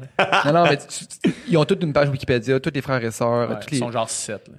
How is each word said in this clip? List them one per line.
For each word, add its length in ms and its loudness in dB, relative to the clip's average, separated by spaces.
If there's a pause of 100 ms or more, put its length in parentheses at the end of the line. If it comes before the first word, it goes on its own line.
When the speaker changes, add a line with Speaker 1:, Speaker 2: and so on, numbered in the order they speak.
(440)
Speaker 1:
Non, 80 2
non, 120 6
mais 120 4
tu, 300 -14
tu, 260 -2 (160)
ils 80 4
ont 80 4
toute 180 0
une 120 -2
page 160 4
Wikipédia, 500 0
tous 140 -4
les 80 -4
frères 200 -2
et 80 -4
sœurs, 380 0
Speaker 2:
Ouais, 120 -4
Speaker 1:
tous 80 -14
Speaker 2:
ils 60 -6
Speaker 1:
les 40 0
Speaker 2:
sont 120 -2
genre 200 -2
sept, 380 -8
là. 100 -20